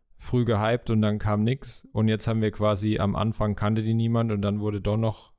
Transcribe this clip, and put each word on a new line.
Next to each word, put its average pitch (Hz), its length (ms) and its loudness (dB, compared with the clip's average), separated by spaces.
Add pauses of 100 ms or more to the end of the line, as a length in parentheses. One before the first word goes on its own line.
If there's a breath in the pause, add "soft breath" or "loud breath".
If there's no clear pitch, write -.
(180)
früh 123 260 0
gehypt 110 460 0
und 110 100 4
dann 107 180 2
kam 104 260 0
nix. - 480 -4
Und 110 160 2
jetzt 107 180 0
haben 113 160 0
wir 107 80 2
quasi, 107 480 0
am 101 180 0
Anfang 107 400 -2
kannte 110 260 0
die 110 120 0
niemand 113 380 0
und 101 100 -2
dann 101 180 0
wurde 104 200 -2
doch 104 160 0
noch 110 420 -4